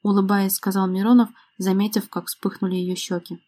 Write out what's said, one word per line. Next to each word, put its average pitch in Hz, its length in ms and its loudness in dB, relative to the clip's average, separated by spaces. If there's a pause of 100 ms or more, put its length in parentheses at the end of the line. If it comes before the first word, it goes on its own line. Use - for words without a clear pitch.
улыбаясь, 196 520 2
сказал 190 340 -2
Миронов, 220 400 4 (300)
заметив, 196 500 0
как 170 180 -8
вспыхнули 185 500 -4
ее 180 200 -4
щеки. 175 520 -8